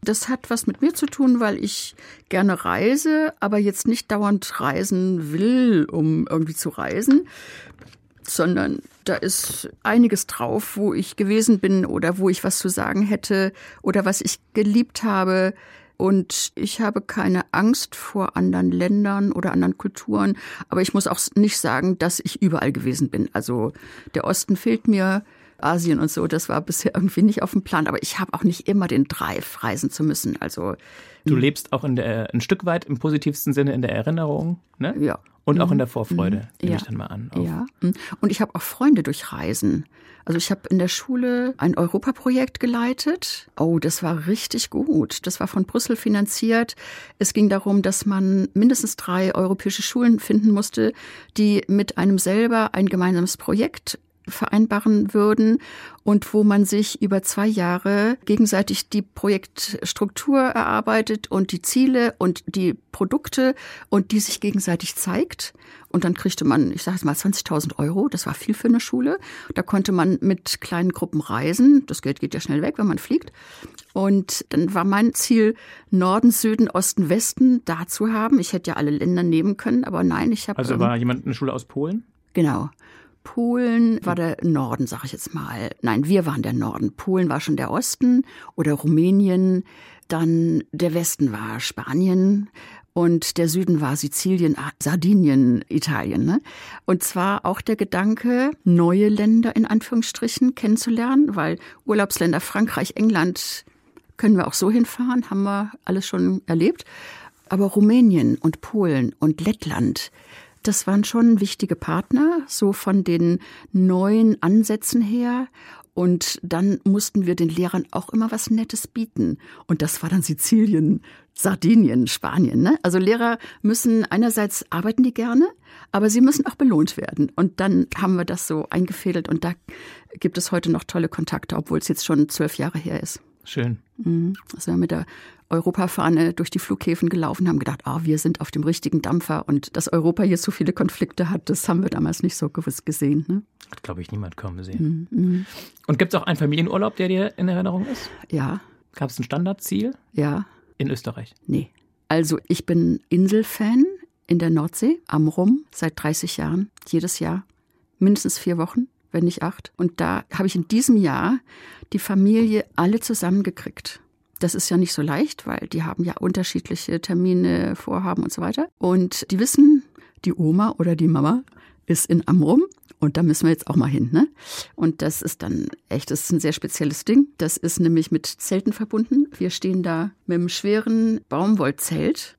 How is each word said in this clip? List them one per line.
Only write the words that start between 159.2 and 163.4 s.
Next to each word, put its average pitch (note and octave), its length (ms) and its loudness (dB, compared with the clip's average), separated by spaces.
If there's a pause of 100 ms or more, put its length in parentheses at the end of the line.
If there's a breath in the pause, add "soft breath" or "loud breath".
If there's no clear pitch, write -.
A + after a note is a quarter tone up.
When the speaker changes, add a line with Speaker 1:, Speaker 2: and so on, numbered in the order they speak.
Speaker 1:
nicht F3 180 -2
acht. - 340 -8
Und F3 240 -2
da E3 320 -2
habe F#3+ 140 -2
ich F#3 80 -2
in E3+ 140 -2
diesem A#3 280 2
Jahr F#3 420 0 (540 loud breath)
die G3+ 60 -4
Familie G#3+ 640 2 (120)
alle G3 240 2
zusammengekriegt. - 1000 -4 (380)